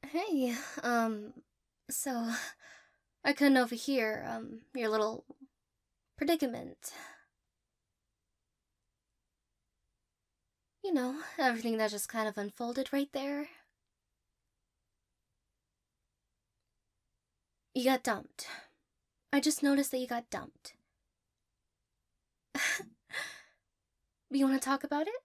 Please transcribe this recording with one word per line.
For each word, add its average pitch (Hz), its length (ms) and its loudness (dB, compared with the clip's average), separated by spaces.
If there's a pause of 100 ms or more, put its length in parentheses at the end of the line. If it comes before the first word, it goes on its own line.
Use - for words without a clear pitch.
(100)
Hey, 294 440 0 (280)
um, 226 520 0 (560)
so, 233 420 -2 (920)
I 277 80 2
couldn't 277 260 8
overhear, 233 680 0
um, 226 340 -10 (140)
your 233 140 0
little 220 360 0 (920)
predicament. 285 760 -2 (4000)
You 381 120 0
know, 254 220 2 (220)
everything 233 400 2
that 214 120 2
just 202 180 -6
kind 262 200 -2
of - 100 -6
unfolded 240 540 -4
right 277 200 0
there. 285 360 -4 (4000)
You 254 100 -2
got 262 180 4
dumped. - 440 -6 (840)
I 277 80 6
just - 220 2
noticed 277 280 4
that 254 80 -2
you 254 80 -2
got 233 240 -4
dumped. - 440 -10 (1800)
<laughs> - 80 -2 (1700)
You 269 140 4
wanna 269 140 4
talk 269 260 0
about 294 240 0
it? 453 60 -6 (100)